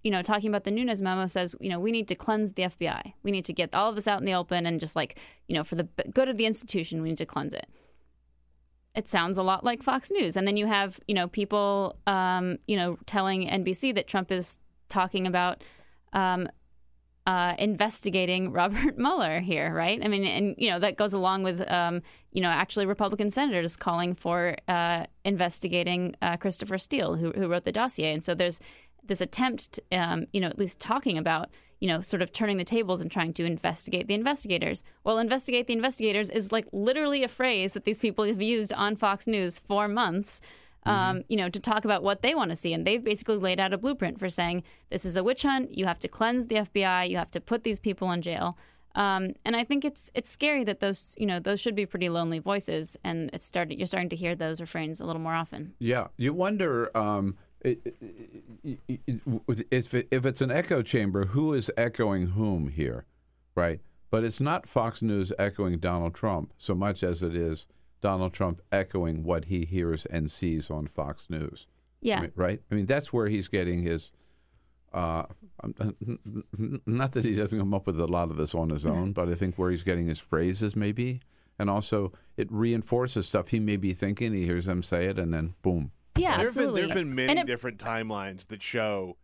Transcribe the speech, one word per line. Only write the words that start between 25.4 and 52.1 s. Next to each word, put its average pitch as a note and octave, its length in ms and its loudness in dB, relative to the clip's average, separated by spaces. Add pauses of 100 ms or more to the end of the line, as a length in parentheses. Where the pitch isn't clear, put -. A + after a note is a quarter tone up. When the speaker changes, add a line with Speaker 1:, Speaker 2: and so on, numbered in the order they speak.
Speaker 1:
uh, E3+ 160 2
Christopher F#3+ 400 -2
Steele, F#3 380 -2
who, E3 160 0
who F#3+ 160 0
wrote F3 160 0
the F#3 80 0
dossier. G#3 420 0
And D#3 100 -4
so F3 120 0
there's F3 240 0 (440)
this F#3+ 180 -2
attempt, A#3+ 580 -2 (120)
um, E3+ 420 0
you G3+ 60 2
know, F3+ 80 2
at - 120 -4
least F#3 200 -2
talking A3+ 380 0
about, D#3+ 320 0 (320)
you F#3+ 80 0
know, D#3+ 100 2
sort F#3 220 -2
of F3 100 0
turning G#3 240 0
the F3+ 80 0
tables F#3+ 380 0
and E3 100 -6
trying E3 220 0
to E3+ 100 -2
investigate E3+ 640 -2
the G3+ 60 0
investigators. G#3+ 680 0 (220)
Well, A3 140 2
investigate B3 500 0
the A#3+ 60 0
investigators A3 560 0
is, G#3 240 -2
like, A3 180 0
literally C4+ 520 2
a B3 40 0
phrase G#3 460 0
that G3+ 100 -8
these G#3 160 0
people A3 240 2
have G3+ 180 2
used A3 300 2
on G3+ 240 0
Fox G3+ 320 0
News F#3+ 320 0
for G#3 300 0
months, G3+ 500 0 (460)
um, G#3 80 2 (240)
Speaker 2:
Mm-hmm. - 100 -2
Speaker 1:
you A3 100 0
know, F3+ 120 0
to G3 100 -6
talk G#3+ 240 0
about G#3 180 2
what G3 200 2
they C4+ 140 4
wanna F#3 200 0
see. E3 180 -2
And E3 140 0
they've A3+ 160 2
basically G#3+ 320 0
laid F#3 240 2
out F#3+ 140 2
a G3 40 0
blueprint A3 420 -2
for F#3 100 -2
saying, F3 340 -2 (260)
"This - 140 -4
is F3+ 140 -2
a F#3 60 2
witch B3+ 200 2
hunt. C4+ 340 0
You F#3 80 0
have F3 140 0
to A3+ 80 -6
cleanse A#3+ 400 0
the A3+ 100 -2
F G#3 140 0
B G3 140 2
I. F3+ 180 4
You F3+ 140 0
have E3 140 -4
to E3+ 100 -4
put A#3 240 -2
these G#3+ 140 -2
people F#3 320 -2
in F3 100 -2
jail." F3 360 -2 (380)
Um, F#3+ 380 2 (100)
and A#3 140 0
I A#3+ 80 0
think C#4 180 0
it's, - 300 -4
it's - 160 -4
scary C#4+ 360 2
that G3+ 140 -2
those, - 380 -2
you A3 80 -2
know, F3+ 140 0
those G3 200 0
should A3 160 -2
be G3+ 100 0
pretty F3+ 240 -2
lonely E3 300 0